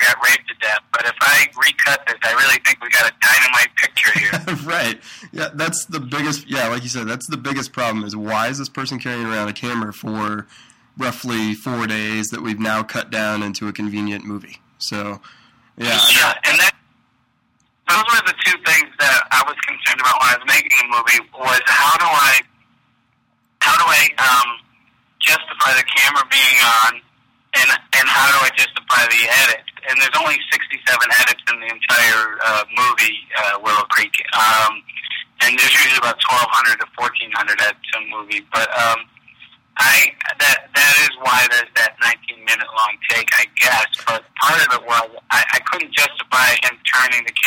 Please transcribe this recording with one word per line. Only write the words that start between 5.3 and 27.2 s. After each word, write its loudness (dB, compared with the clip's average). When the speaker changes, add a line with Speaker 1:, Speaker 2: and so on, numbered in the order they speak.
Speaker 2:
Yeah, -6
that's -6
the -10
biggest, -6
yeah, -4
like -6
you -10
said, -8
that's -8
the -10
biggest -8
problem -4
is -12
why -4
is -8
this -10
person -10
carrying -8
around -4
a -8
camera -8
for -8
roughly -6
four -6
days -6
that -10
we've -6
now -2
cut -10
down -4
into -8
a -8
convenient -8
movie? -16
So, -10
yeah. -2
Speaker 1:
Yeah, 2
and 2
that, 4
those 2
were 0
the -2
two 0
things 2
that 2
I 2
was -6
concerned -4
about 2
when 4
I 0
was -18
making 2
the -2
movie, 0
was 0
how 2
do 0
I, 4
how 2
do 2
I, 4
um, 2
justify 0
the 2
camera 2
being 4
on, 0